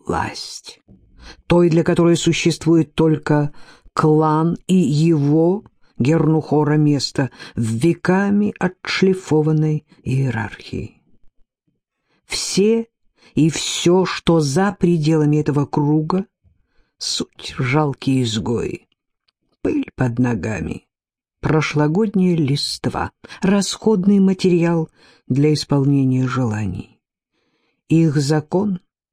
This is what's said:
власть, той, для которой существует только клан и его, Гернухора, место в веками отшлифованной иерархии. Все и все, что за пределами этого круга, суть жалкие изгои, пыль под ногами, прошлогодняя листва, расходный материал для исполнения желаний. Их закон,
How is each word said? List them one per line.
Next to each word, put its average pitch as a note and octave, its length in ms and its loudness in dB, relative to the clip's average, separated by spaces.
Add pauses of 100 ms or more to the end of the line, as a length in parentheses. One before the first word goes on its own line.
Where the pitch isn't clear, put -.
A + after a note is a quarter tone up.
власть, - 760 -8 (680)
той, F3 220 4
для D#3+ 140 2
которой E3+ 340 2
существует E3 760 0
только D3 580 0 (400)
клан D#3 640 2 (100)
и F#3 80 2
его, D#3+ 880 2 (360)
Гернухора, D3+ 760 2
место D3 540 0 (260)
в - 60 -4
веками F3+ 1000 0
отшлифованной D#3 1300 0 (160)
иерархии. A2+ 1000 -6 (1200)
Все A3+ 600 0 (480)
и D#3+ 160 4
все, F3 540 0
что - 340 0
за F3 380 0
пределами D#3 600 2
этого D3 300 -2
круга, D#3 580 -2 (720)
суть - 600 -10
жалкие C3+ 640 0
изгои, A2 640 -6 (760)
пыль D4+ 240 -2 (100)
под A#2+ 220 -2
ногами, A2 720 -4 (540)
прошлогодняя E3+ 920 0
листва, - 760 -4 (300)
расходный G3+ 800 2
материал F3 720 0 (380)
для C#3+ 260 2
исполнения C3+ 760 0
желаний. G#2+ 680 -4 (960)
Их D#3+ 260 4
закон, D#3 640 -2 (340)